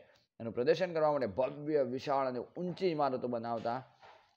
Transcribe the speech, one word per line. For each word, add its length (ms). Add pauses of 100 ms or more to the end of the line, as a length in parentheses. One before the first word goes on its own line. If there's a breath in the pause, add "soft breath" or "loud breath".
(400 soft breath)
એનું 120
પ્રદર્શન 420
કરવા 180
માટે 140
ભવ્ય, 560
વિશાળ 440
અને 120
ઊંચી 480
ઇમારતો 420
બનાવતા 580 (500 loud breath)